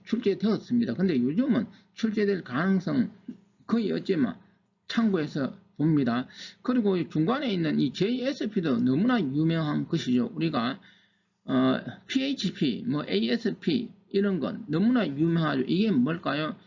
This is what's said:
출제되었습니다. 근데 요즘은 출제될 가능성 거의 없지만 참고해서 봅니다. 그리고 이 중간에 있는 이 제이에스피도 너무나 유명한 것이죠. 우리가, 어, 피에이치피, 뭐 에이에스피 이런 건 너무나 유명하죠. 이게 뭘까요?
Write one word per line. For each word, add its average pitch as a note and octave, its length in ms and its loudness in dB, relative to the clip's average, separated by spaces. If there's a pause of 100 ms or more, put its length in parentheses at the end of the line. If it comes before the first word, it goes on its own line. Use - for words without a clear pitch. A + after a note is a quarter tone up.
출제되었습니다. F3+ 920 0
근데 E3+ 260 0
요즘은 D#3+ 460 2 (260)
출제될 G3+ 500 0
가능성 D3+ 680 0 (560)
거의 A3 240 0
없지만 D#3+ 440 -2 (520)
참고해서 D#3+ 680 0 (220)
봅니다. C3 500 2 (340)
그리고 G#3 360 2
이 E3+ 120 -2
중간에 A3+ 420 0
있는 D#3 280 0
이 D3 140 0
제이에스피도 G#3+ 880 -2
너무나 F#3 380 2
유명한 D3+ 680 0
것이죠. B2 480 0
우리가, C3+ 440 -2 (640)
어, C3 340 2 (280)
피에이치피, B3+ 800 -2
뭐 C#3+ 200 0
에이에스피 G3+ 800 -2 (220)
이런 G3 280 0
건 F#2+ 280 -6
너무나 G3+ 400 2
유명하죠. D3+ 600 0
이게 G3 220 2
뭘까요? D3+ 640 0 (120)